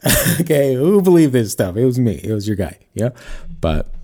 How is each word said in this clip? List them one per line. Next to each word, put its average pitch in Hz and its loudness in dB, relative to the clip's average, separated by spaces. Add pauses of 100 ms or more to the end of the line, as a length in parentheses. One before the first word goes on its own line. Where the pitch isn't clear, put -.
<laughs> - 0
Okay, 143 2
"Who 175 2
believed 170 4
this 117 0
stuff? 92 -4
It 120 2
was 123 0
me. 113 0
It 107 -6
was 104 -4
your 107 -2
guy." 90 -6 (160)
Yeah, 117 -2 (500)
but - -2 (120)